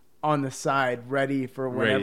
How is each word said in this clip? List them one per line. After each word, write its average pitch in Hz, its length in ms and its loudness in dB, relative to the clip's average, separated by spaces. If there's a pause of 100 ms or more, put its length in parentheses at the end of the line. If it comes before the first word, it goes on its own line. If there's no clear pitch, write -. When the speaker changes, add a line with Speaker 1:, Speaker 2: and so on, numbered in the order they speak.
(240)
Speaker 1:
on 151 180 2
the 135 80 -2
side, 127 640 0
ready 139 340 0
for 131 240 -6
Speaker 2:
Ready 113 340 2